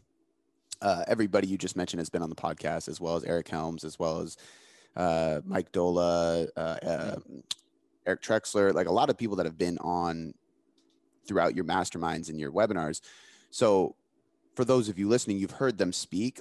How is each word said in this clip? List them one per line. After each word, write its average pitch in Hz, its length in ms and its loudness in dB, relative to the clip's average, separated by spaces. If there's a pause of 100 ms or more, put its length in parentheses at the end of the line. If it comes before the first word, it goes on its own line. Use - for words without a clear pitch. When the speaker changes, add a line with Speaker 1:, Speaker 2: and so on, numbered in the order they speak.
(840)
Speaker 1:
uh, 90 240 2
everybody 104 400 2
you 95 100 -2
just 92 200 -6
mentioned 87 240 -2
has 78 100 -6
been 85 120 -2
on 80 80 -4
the 80 60 -8
podcast, 80 520 -4
as 78 120 -10
well 82 140 -2
as 82 100 -2
Eric 85 240 -2
Helms, 82 360 -6
as 78 140 -12
well 82 220 -2
as, 82 160 -8 (600)
uh, 80 480 2
Mike 92 260 -4
Dola, 87 840 2
uh, - 40 -4
uh, 82 160 -4 (380)
Speaker 2:
Mm-hmm. - 240 -14 (680)
Speaker 1:
Eric 92 160 -2
Trexler, 104 500 2
like, 87 140 2
a 82 40 -2
lot 123 200 4
of - 80 -2
people 101 180 -2
that 87 80 0
have 80 140 -4
been 87 200 0
on 82 540 -2 (960)
throughout 87 260 4
your 85 120 -2
masterminds 82 640 -2
and 78 100 -8
your 71 100 -4
webinars. 87 520 0 (480)
So 98 440 4 (640)
for 127 80 0
those 120 240 4
of 90 100 -6
you 101 80 0
listening, 113 300 2
you've 98 140 -2
heard 127 260 -2
them 90 160 0
speak - 480 -4